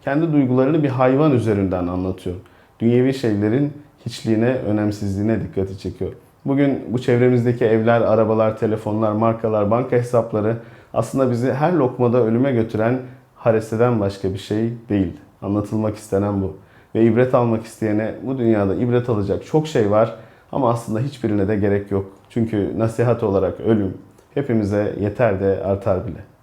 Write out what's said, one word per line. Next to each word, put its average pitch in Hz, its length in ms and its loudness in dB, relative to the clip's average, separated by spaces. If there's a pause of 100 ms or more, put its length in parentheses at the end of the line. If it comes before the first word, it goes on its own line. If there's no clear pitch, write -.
kendi 151 300 0
duygularını 135 500 2
bir 143 60 2
hayvan 131 440 2
üzerinden 101 540 0
anlatıyor. 90 500 -4 (440)
Dünyevi 123 340 4
şeylerin 117 580 0 (340)
hiçliğine, 117 480 0
önemsizliğine 104 880 -2
dikkati 95 380 -6
çekiyor. 90 340 -8 (320)
Bugün 139 440 0
bu 110 100 -2
çevremizdeki 123 680 2
evler, 113 360 4
arabalar, 110 580 2
telefonlar, 107 540 0
markalar, 110 580 0
banka 123 260 0
hesapları 117 600 0 (380)
aslında 127 360 0
bizi 120 220 0
her 151 200 0
lokmada 123 500 2
ölüme 117 300 2
götüren 113 460 0 (380)
hareseden 113 640 0
başka 98 320 -2
bir 101 60 -6
şey 110 340 -2 (160)
değil. 95 240 0 (300)
Anlatılmak 104 540 -2
istenen 98 460 -2
bu. 95 140 -6 (380)
Ve 113 80 4
ibret 117 320 4
almak 117 300 2
isteyene 107 580 -4
bu 131 160 -6
dünyada 107 360 2
ibret 120 340 0
alacak 101 380 -2
çok 156 200 0
şey 110 240 0
var 110 240 2 (380)
ama 127 180 0
aslında 117 300 -2
hiçbirine 104 480 -2
de 110 80 0
gerek 101 340 0
yok. 98 160 -2 (240)
Çünkü 107 480 -2
nasihat 117 440 0
olarak 98 380 2
ölüm 104 340 0 (400)
hepimize 107 680 0
yeter 101 400 0
de 98 240 0
artar 95 420 -2
bile. 80 120 -10 (240)